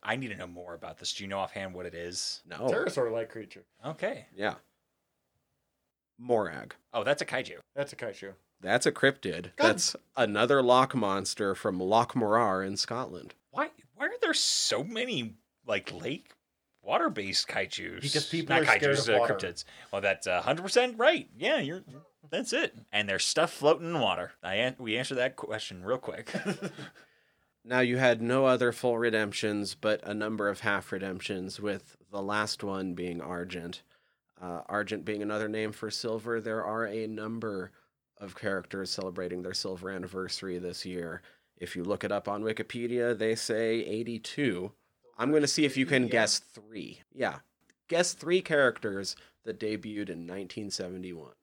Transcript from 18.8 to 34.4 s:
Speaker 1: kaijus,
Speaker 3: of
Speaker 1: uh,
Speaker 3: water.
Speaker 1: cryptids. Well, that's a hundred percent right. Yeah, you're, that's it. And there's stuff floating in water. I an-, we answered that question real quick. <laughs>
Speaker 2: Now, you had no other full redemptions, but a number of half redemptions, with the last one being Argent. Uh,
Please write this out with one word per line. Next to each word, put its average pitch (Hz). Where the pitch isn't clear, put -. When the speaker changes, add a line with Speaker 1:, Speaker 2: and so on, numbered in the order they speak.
Speaker 1:
kaijus, 117
Speaker 3:
of 107
Speaker 1:
uh, 120
Speaker 3:
water. 113
Speaker 1:
cryptids. 95
Well, 101
that's 95
a 90
hundred 160
percent 240
right. 302
Yeah, 233
you're, 165
that's 202
it. -
And -
there's 95
stuff 160
floating 156
in 170
water. 90
I 92
an-, 127
we 113
answered 131
that 131
question 104
real 117
quick. -
<laughs> -
Speaker 2:
Now, 127
you 123
had 123
no 127
other 123
full 120
redemptions, 107
but 107
a 104
number 107
of 98
half 101
redemptions, 95
with 101
the 101
last 104
one 95
being 87
Argent. 87
Uh, 87